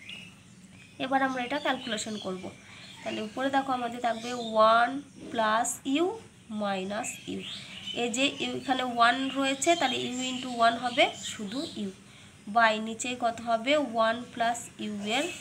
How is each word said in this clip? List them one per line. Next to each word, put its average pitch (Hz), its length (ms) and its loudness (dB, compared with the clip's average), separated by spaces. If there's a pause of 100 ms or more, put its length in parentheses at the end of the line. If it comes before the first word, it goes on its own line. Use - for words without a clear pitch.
(1040)
এবার 262 220 2
আমরা 254 200 -4
এটা 285 180 -2
calculation 226 500 -2 (100)
করব। 185 180 -6 (580)
তাহলে 220 260 -6
উপরে 262 280 -2
দেখো, 269 240 2
আমাদের 240 280 -4
থাকবে 226 240 -4 (200)
ওয়ান 226 380 8 (420)
plus 226 380 2 (240)
ইউ 320 120 4 (580)
minus 196 460 -4 (220)
ইউ। 190 100 -6 (640)
এই 240 120 0
যে 269 100 2 (180)
ইউ, 247 80 -2 (100)
এখানে 254 220 0 (120)
ওয়ান 240 200 6 (220)
রয়েছে, 277 320 2 (100)
তাহলে 254 260 2
ইউ 247 120 -4 (140)
into 254 260 -6
ওয়ান 233 160 6 (100)
হবে 247 200 4 (300)
শুধু 220 280 -6 (200)
ইউ, 190 100 -4 (680)
by 226 160 8 (140)
নিচে 226 220 -6 (160)
কত 226 120 -2 (100)
হবে, 233 260 2 (200)
ওয়ান 226 240 4 (160)
plus 240 260 0 (260)
ইউ 214 80 -4 (240)
এর 302 80 0 (160)